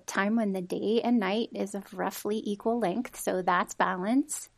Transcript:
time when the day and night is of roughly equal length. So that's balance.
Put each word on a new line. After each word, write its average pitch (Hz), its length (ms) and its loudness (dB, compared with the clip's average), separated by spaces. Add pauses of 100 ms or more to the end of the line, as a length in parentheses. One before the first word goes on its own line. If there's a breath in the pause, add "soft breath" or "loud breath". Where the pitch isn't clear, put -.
time 202 300 0
when 208 160 2
the 190 100 -2
day 208 400 0
and 240 160 4
night 202 340 0
is 202 220 -4
of 196 180 -10
roughly 196 520 -2
equal 226 340 0
length. 214 420 -2
So 185 220 0
that's 180 320 2
balance. 190 840 0